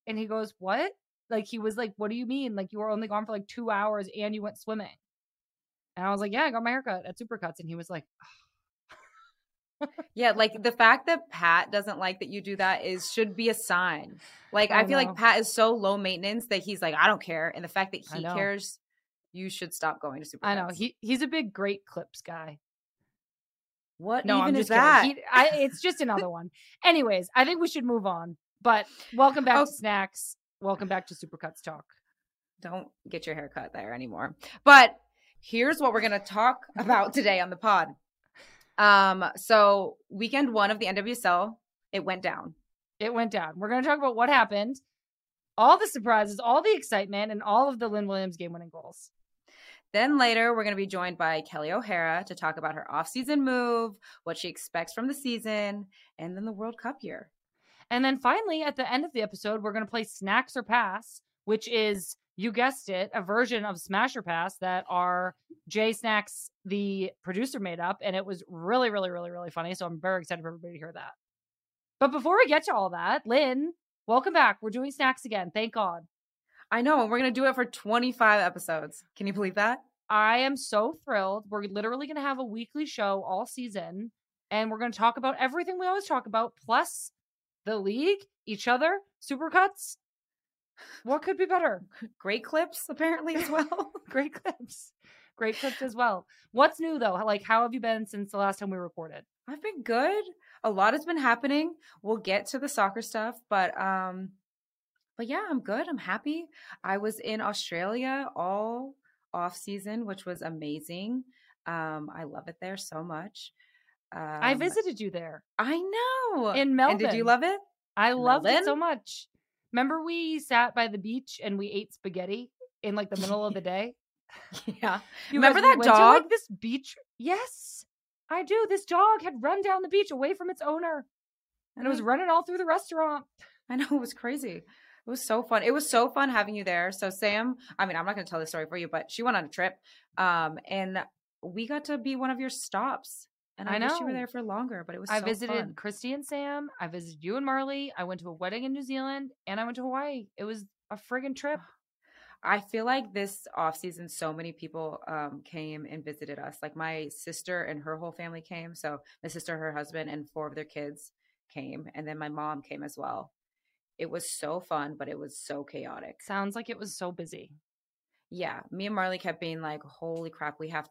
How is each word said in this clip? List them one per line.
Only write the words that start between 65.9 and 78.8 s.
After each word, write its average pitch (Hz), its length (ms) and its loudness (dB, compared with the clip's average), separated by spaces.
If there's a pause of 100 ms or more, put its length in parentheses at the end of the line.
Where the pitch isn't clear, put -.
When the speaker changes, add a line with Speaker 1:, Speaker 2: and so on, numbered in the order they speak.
Speaker 1:
Snacks, 214 580 -4 (140)
the 196 460 -2 (120)
producer, 226 380 -6
made 175 200 -6
up. 185 220 -2
And 190 140 -4
it 190 100 -4
was 185 220 -10
really, 202 420 0
really, 190 200 -2
really, 175 200 -8
really 175 200 -10
funny. 170 240 -6
So 180 120 -8
I'm 170 140 -8
very 185 200 0
excited 170 220 -8
for 165 60 -8
everybody 170 260 -14
to 160 40 -18
hear 156 160 -16
that. - 180 -14 (840)
But 269 140 4
before 302 240 2
we 480 100 8
get 294 180 4
to 349 100 0
all 196 160 0
that, 175 360 -2
Lynn, 269 460 2 (340)
welcome 262 280 2
back. 247 260 6
We're 220 100 -6
doing 254 200 -4
Snacks 262 340 0
again. 196 300 -4
Thank 220 200 -2
God. 175 280 -2 (680)
Speaker 2:
I 233 120 2
know. 285 200 6
And 220 80 0
we're 240 80 2
gonna 254 120 2
do 262 160 2
it 262 80 4
for 247 100 0
twenty-five 233 800 2
episodes. 165 640 -4 (120)